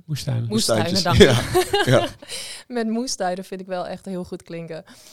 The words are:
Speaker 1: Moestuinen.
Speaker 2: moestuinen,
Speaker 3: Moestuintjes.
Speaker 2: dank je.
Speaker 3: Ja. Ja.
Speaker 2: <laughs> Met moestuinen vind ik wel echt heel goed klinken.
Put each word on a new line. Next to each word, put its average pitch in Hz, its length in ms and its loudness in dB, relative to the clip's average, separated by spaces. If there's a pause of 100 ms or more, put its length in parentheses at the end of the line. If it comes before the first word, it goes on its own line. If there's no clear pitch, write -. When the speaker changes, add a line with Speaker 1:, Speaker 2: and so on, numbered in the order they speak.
Speaker 1:
Moestuinen. 120 440 -4
Speaker 2:
moestuinen, - 0 -
Speaker 3:
Moestuintjes. 113 540 0
Speaker 2:
dank - 140 2
je. - 60 10 (680)
Speaker 3:
Ja. - 80 8
Ja. 339 80 2 (600)
Speaker 2:
<laughs> 247 80 -10
Met 226 120 -2
moestuinen 208 560 -4
vind 190 180 -12
ik 185 60 -16
wel 180 200 -6
echt 185 180 -12
heel 180 180 -6
goed 175 200 -12
klinken. 165 400 -12 (300)